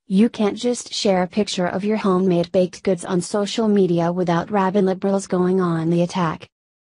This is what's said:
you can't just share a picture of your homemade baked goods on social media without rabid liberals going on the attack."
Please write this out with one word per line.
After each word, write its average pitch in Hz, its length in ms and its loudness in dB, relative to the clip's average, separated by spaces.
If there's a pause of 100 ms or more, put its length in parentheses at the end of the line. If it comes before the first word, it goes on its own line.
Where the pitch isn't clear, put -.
you 202 200 4
can't 214 300 -2
just 240 360 -6
share 185 300 0
a 180 40 -2
picture 196 400 -2
of 190 180 -4
your 214 120 0
homemade 185 540 0
baked 185 320 0
goods 185 220 -2
on 180 160 0
social 208 480 -2
media 175 420 2
without 175 400 -2
rabid 196 320 2
liberals 196 440 0
going 185 340 0
on 165 280 0
the 170 120 2
attack." 175 480 -2 (380)